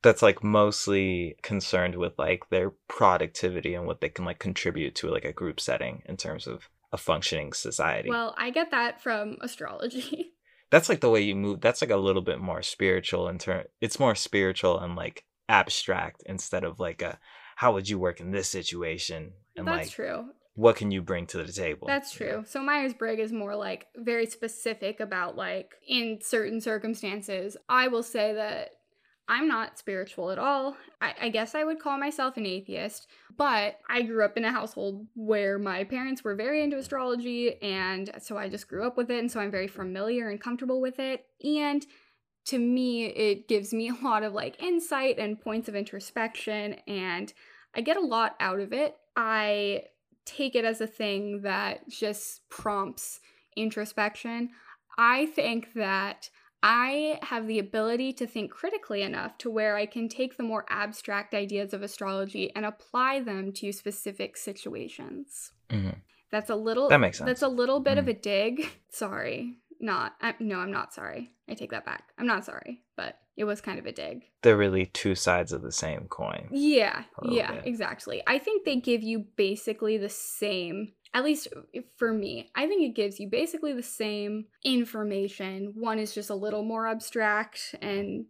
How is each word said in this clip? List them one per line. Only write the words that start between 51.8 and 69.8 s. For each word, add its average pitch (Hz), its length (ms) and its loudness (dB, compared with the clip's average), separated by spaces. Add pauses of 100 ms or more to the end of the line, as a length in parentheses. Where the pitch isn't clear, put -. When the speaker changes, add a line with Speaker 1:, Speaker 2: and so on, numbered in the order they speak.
Speaker 2:
just - 600 -6
prompts - 720 -4 (360)
introspection. 214 920 -2 (480)
I 247 280 6
think 233 460 -2
that 196 560 -2 (380)
I 269 580 4
have 226 220 -4
the 220 120 0
ability 226 560 0
to 247 120 -4
think 311 240 -4
critically 339 520 -4
enough 196 360 -4
to 240 120 -6
where 214 260 2
I 208 80 0
can 226 240 -4
take 262 300 -4
the 254 40 -4
more 220 280 -2
abstract 208 640 -4
ideas 202 400 -2
of 196 80 -6
astrology 196 760 -4
and 214 80 -4
apply 254 560 0
them 196 340 -4
to 202 160 -6
specific 202 680 -8
situations. - 1120 -10 (160)
Speaker 1:
Mm-hmm. 98 300 -2 (320)
Speaker 2:
That's 214 180 -2
a 220 80 0
little, 226 320 2
Speaker 1:
That 147 120 8
makes 95 180 4
sense. 147 100 -2
Speaker 2:
that's 254 140 0
a 269 60 4
little 262 320 2
bit 277 180 4
of 277 80 2
Speaker 1:
Mm-hmm. 247 120 0
Speaker 2:
a - 20 -20
dig. 220 500 0 (200)
Sorry. 233 680 -6 (200)
Not, - 440 -2